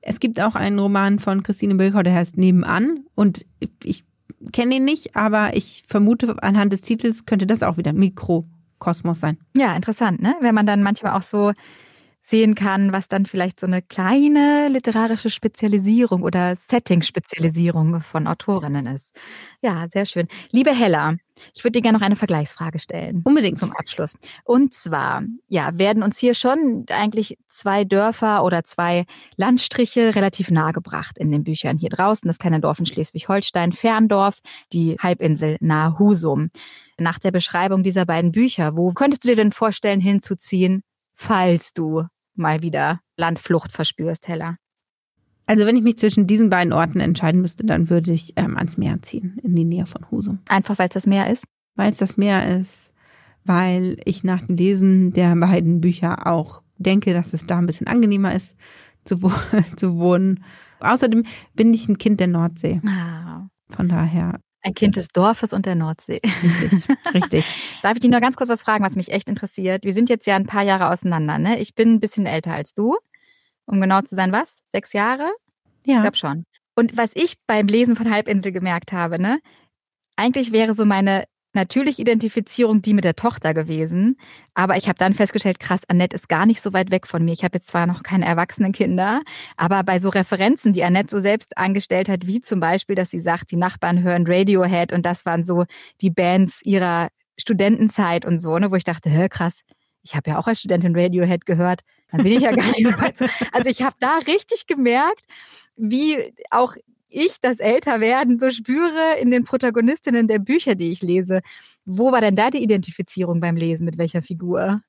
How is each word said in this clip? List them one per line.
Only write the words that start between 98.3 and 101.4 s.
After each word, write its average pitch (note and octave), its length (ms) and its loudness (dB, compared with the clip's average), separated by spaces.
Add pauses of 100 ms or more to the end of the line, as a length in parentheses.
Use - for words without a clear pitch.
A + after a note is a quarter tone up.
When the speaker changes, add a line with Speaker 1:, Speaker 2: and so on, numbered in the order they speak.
Speaker 2:
so, E3 200 -2
ne, G3+ 100 0
wo F#3+ 60 -2
ich F3+ 80 0
dachte, E3 260 -4
hä, E3 200 2
krass, - 320 -6 (440)
ich - 100 -12
hab D3 120 -6
ja D#3 100 -4
auch E3 100 -4
als A3+ 120 -2
Studentin F3 360 0
Radiohead F3 500 0